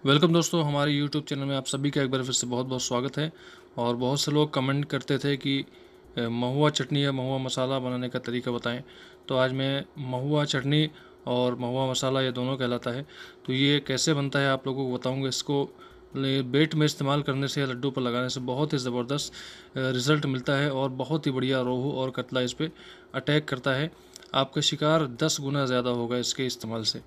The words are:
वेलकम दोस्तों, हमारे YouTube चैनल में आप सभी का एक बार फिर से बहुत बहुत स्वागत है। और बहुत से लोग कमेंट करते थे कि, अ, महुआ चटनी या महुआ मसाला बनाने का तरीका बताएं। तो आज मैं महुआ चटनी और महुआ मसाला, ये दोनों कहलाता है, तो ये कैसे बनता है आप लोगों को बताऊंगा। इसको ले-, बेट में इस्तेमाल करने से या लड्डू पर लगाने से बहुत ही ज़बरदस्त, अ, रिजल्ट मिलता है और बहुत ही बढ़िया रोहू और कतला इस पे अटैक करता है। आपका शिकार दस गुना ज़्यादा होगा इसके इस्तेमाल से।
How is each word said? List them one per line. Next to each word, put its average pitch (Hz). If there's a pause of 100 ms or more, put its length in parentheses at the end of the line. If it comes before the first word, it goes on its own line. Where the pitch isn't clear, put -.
वेलकम 151
दोस्तों, 170
हमारे 143
YouTube 147
चैनल 139
में 139
आप 131
सभी 139
का 143
एक 131
बार 131
फिर 131
से 127
बहुत 123
बहुत 127
स्वागत 127
है। 156 (440)
और 120
बहुत 127
से 151
लोग 151
कमेंट 139
करते 135
थे 143
कि, 139 (520)
अ, 123
महुआ 123
चटनी 143
या 143
महुआ 135
मसाला 131
बनाने 123
का 123
तरीका 123
बताएं। 120 (440)
तो 139
आज 127
मैं 135 (120)
महुआ 143
चटनी 147 (380)
और 123
महुआ 123
मसाला, 131
ये 131
दोनों 127
कहलाता 120
है, 135 (400)
तो 131
ये 139
कैसे 143
बनता 143
है 139
आप 135
लोगों 131
को 123
बताऊंगा। 131
इसको 139 (460)
ले-, 135
बेट 143
में 151
इस्तेमाल 143
करने 139
से 143
या 139
लड्डू 131
पर 135
लगाने 123
से 127
बहुत 131
ही 151
ज़बरदस्त, 127
अ, -
रिजल्ट 131
मिलता 135
है 143
और 135
बहुत 135
ही 143
बढ़िया 131
रोहू 127
और 131
कतला 127
इस 123
पे - (440)
अटैक 147
करता 135
है। 147 (420)
आपका 139
शिकार 151
दस 131
गुना 139
ज़्यादा 123
होगा 120
इसके 123
इस्तेमाल 113
से। 117